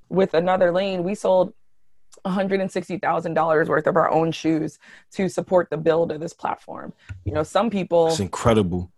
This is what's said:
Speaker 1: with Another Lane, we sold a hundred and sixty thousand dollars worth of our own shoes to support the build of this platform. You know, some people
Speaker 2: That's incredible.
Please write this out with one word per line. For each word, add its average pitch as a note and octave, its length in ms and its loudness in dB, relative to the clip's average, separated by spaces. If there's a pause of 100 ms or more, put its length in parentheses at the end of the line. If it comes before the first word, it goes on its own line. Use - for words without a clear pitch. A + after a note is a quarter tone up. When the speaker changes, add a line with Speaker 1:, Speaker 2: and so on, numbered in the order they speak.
Speaker 1:
with F#3+ 260 0
Another F3+ 380 2
Lane, F#3 320 -2
we G3 100 -4
sold F#3 380 0 (720)
a - 20 -6
hundred F#3+ 320 -2
and F#3+ 100 -6
sixty F3+ 280 -6
thousand E3 360 -4
dollars D#3+ 340 2
worth D3+ 180 0
of F#3 100 2
our D#3+ 140 4
own D#3+ 220 2
shoes D#3 460 -2 (340)
to F#3+ 160 0
support F3 420 0
the D3 80 -4
build D#3+ 340 2
of D3+ 80 -8
this E3+ 140 -10
platform. - 580 -8 (320)
You - 80 -6
know, D3+ 100 -2
some G3+ 280 0
people E3+ 380 2
Speaker 2:
That's D#3+ 120 0
incredible. F#2 760 2